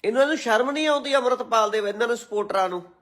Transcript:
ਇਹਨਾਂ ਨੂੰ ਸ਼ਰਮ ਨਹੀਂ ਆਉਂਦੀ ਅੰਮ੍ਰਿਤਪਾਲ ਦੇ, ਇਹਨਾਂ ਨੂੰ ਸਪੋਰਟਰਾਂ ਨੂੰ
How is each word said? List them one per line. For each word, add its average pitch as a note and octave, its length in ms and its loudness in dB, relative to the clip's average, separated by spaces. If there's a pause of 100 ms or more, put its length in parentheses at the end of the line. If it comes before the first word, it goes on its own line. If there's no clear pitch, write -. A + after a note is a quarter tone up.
ਇਹਨਾਂ B3 220 2
ਨੂੰ D4+ 100 0
ਸ਼ਰਮ A#3 340 2
ਨਹੀਂ D4+ 180 0
ਆਉਂਦੀ C#4+ 260 0
ਅੰਮ੍ਰਿਤਪਾਲ B3 560 2
ਦੇ, G#3+ 80 -2
ਇਹਨਾਂ G#3 300 -2
ਨੂੰ A#3 80 -2
ਸਪੋਰਟਰਾਂ G3+ 520 -2
ਨੂੰ F3+ 340 -8